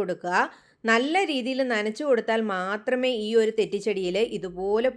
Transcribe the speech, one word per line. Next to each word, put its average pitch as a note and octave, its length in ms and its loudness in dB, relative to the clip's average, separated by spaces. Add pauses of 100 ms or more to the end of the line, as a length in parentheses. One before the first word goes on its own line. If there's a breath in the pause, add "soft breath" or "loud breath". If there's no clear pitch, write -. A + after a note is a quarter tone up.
കൊടുക്കുക. F3+ 480 0 (420 soft breath)
നല്ല C4 240 2 (160)
രീതിയിൽ C4 280 -2 (120)
നനച്ചു G#3+ 380 -2
കൊടുത്താൽ A3+ 320 2 (120)
മാത്രമേ G#3+ 560 -2 (160)
ഈ - 20 -4 (140)
ഒരു A3 180 2
തെറ്റിച്ചെടിയിൽ F#3+ 580 0 (200)
ഇതുപോലെ F#3+ 600 0